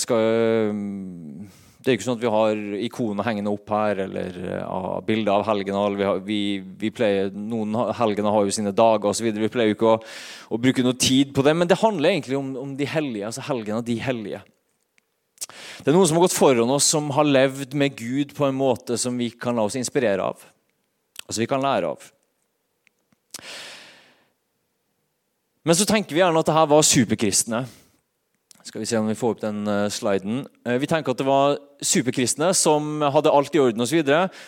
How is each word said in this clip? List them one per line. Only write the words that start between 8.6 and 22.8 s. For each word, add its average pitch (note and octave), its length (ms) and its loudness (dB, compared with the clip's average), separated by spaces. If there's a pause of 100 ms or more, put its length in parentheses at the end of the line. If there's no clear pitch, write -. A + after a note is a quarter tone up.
dager G#2+ 380 4
og G2 80 -4
så A2+ 80 -4
videre. G#2+ 180 -2
Vi G#2+ 80 -2
pleier A2 220 2
jo - 20 -2
ikke A2+ 140 4
å, A2+ 80 6 (580)
å A#2 80 -10
bruke B2+ 220 2
noe B2 100 0
tid C3+ 400 2
på C3+ 80 2
det, D3+ 160 6
men F3 80 2
det F3 140 4
handler G3 320 2
egentlig C3+ 260 -4
om, C3+ 80 -8 (140)
om C#3 160 -10
de C#3+ 100 -4
hellige, B2 400 -4
altså B2 220 -10
helgen A2 320 -4
av - 20 -12
de A#2 160 -2
hellige. G#2 400 -6 (1400)
Det C3+ 100 2
er E3+ 60 6
noen F#3+ 100 6
som D3+ 80 0
har E3+ 80 6
gått F3+ 140 2
foran B2 340 4
oss, C#3 160 2
som D3+ 240 -2
har D3+ 160 2
levd C3+ 480 2
med C#3 240 0
Gud C3+ 380 -4
på C#3+ 100 2
en C3+ 80 -2
måte B2+ 400 0
som B2 240 -4
vi A#2+ 160 -2
kan A#2+ 240 -2
la G#2 80 2
oss G2+ 80 -6
inspirere A2+ 480 0
av, - 160 -6 (880)
altså G#2+ 180 -4
vi A#2 80 -4
kan C#3 80 0
lære A2 320 0
av. - 160 -16 (3500)